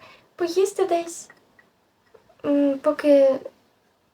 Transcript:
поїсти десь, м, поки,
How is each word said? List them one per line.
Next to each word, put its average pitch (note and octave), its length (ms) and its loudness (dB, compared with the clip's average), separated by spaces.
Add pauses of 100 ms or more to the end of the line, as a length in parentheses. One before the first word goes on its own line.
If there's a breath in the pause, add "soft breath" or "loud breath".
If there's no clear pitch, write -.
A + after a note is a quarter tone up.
(360 loud breath)
поїсти F#4+ 500 -2
десь, E4+ 440 -6 (1160)
м, C#4+ 340 0
поки, C#4 600 2 (760)